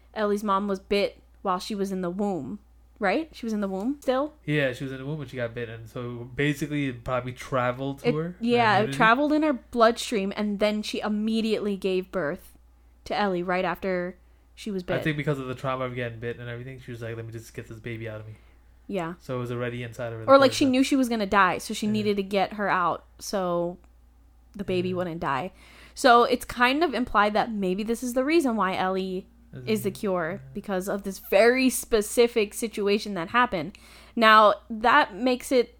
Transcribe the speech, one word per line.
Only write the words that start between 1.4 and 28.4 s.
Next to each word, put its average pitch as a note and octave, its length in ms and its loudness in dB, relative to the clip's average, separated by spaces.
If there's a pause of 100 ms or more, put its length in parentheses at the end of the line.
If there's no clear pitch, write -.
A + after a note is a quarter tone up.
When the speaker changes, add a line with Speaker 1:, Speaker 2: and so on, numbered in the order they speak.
Speaker 1:
while F#3 180 -2
she G#3+ 160 -8
was G3 160 -2
in F#3 100 -4
the F3 80 -2
womb. F#3+ 500 -4 (400)
Right? A3 320 0
She - 140 -14
was A3+ 80 -4
in G#3 80 -2
the G3 60 -2
womb G3+ 340 -4
still? C4+ 320 -2 (100)
Speaker 2:
Yeah, C#3+ 300 0
she C#3 100 -10
was C3 80 -8
in C3+ 60 -10
the C3 80 -10
womb D3+ 140 -6
when C3 80 -10
she B2+ 100 -12
got A#2 160 -6
bit. A#2 160 -8
And A2+ 180 -14
so B2 480 -10
basically D3 520 -2
it A#2+ 160 -8
probably B2+ 280 -4
traveled C3 680 -2
to - 100 -2
Speaker 1:
It, D3 60 0
Speaker 2:
her. E3 260 -4
Speaker 1:
yeah, A#3 320 4
it F#3 60 4
Speaker 2:
Immunity. C#3 180 -2
Speaker 1:
traveled B3+ 360 4
in D4+ 100 2
her D4+ 100 2
bloodstream, A3+ 840 2
and G#3 240 -2
then G#3+ 220 0
she - 200 -6
immediately G#3+ 760 0
gave F#3 340 -2
birth E3+ 460 -6 (480)
to - 100 -6
Ellie F#3+ 280 0
right F#3 200 -2
after F3+ 540 -4 (380)
she - 160 -10
was F#3+ 100 -4
Speaker 2:
I F3+ 140 -4
Speaker 1:
bit. - 80 -2
Speaker 2:
think D3+ 140 -2
because D3 200 -2
of C3 80 -8
the B2+ 80 -6
trauma C3 320 -4
of B2 80 -6
getting A#2+ 260 -8
bit A#2 200 -8
and A#2+ 100 -12
everything, B2 340 -12
she - 60 -18
was A#2 140 -10
like, A2+ 120 -8
"Let A2+ 120 -10
me A2 40 -14
just A2+ 220 -14
get A2+ 140 -12
this A2+ 120 -16
baby A2+ 300 -10
out G#2+ 120 -12
of G#2+ 40 -16
me." A2 80 -16 (540)
Speaker 1:
Yeah. F3+ 320 -6
Speaker 2:
So C3 160 -8
it B2 60 -4
was A#2+ 100 -6
already A#2+ 320 -6
inside A#2 280 -8
of A2+ 100 -10
her. A2 60 -8
Speaker 1:
Or, C#4 120 10
like, C4+ 140 6
she D4 120 0
Speaker 2:
But C4 60 2
Speaker 1:
knew C4 120 4
she C#4 120 0
was C4 120 2
gonna A3+ 200 -2
die, G3 320 4
so G#3+ 160 -8
she G#3+ 100 -6
Speaker 2:
Yeah. G#3 60 0
Speaker 1:
needed G#3 260 0
to G3 60 -2
get G3 300 0
her G#3 140 -4
out E3+ 380 0 (140)
so F3 580 -2 (800)
the G3+ 80 -8
baby F#3 260 0
Speaker 2:
Yeah. F3+ 60 -2
Speaker 1:
wouldn't F3 240 -4
die. D3+ 320 -2 (420)
So A#3+ 300 4
it's - 220 0
kind B3+ 380 0
of C4+ 120 0
implied G#3+ 380 2
that A3 180 0
maybe G3 320 -2
this A3+ 180 -4
is B3 140 -4
the C4 100 2
reason C#4+ 300 2